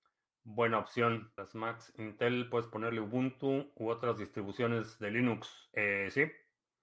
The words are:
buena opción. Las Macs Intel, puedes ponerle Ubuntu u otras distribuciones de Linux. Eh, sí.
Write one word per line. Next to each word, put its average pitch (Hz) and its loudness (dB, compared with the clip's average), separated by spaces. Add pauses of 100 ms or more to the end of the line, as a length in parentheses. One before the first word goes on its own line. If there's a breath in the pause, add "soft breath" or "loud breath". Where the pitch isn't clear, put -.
(440)
buena 113 2
opción. 113 0
Las 98 -10
Macs 113 -8
Intel, 120 0
puedes 117 0
ponerle 113 -2
Ubuntu 131 0
u 110 -4
otras 117 0
distribuciones 113 -2
de 104 -2
Linux. 117 0
Eh, 101 0
sí. 156 4 (520)